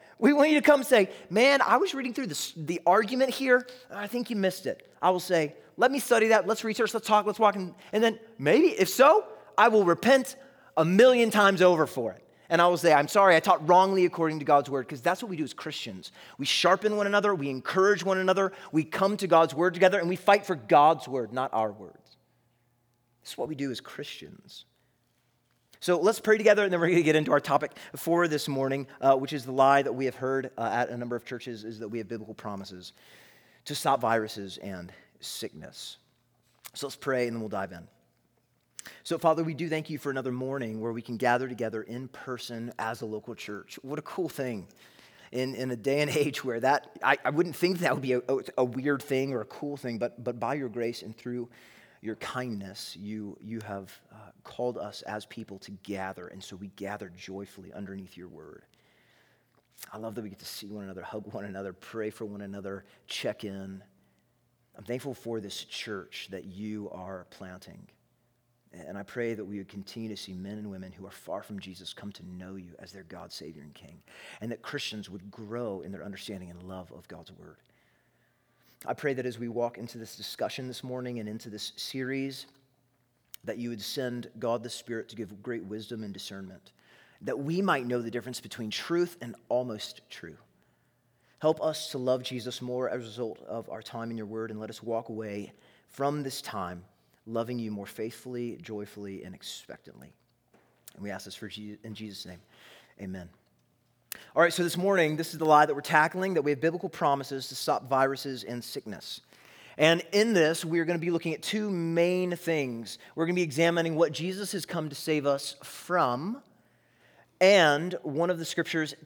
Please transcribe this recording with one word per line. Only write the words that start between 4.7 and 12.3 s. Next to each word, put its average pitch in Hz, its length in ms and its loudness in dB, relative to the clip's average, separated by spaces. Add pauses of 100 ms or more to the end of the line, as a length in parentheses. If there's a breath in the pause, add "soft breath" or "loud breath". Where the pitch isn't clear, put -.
I 165 80 4
will 185 120 4
say, 160 340 0 (240 loud breath)
"Let 233 120 4
me 277 80 -2
study 226 300 4
that. 214 180 6
Let's 220 160 -2
research. 220 300 -2
Let's 220 140 -4
talk. 214 180 6
Let's 202 140 -4
walk." 208 180 4
And, 185 180 -8 (200 loud breath)
and 214 100 4
then 226 160 2 (180)
maybe, 202 300 8
if 190 220 4
so, 320 340 8 (320 loud breath)
I 214 120 8
will 214 180 8
repent 240 500 4 (400 loud breath)
a 160 80 6
million 233 460 8
times 196 320 6
over 170 240 8
for 113 260 -2
it. - 100 -18 (260 soft breath)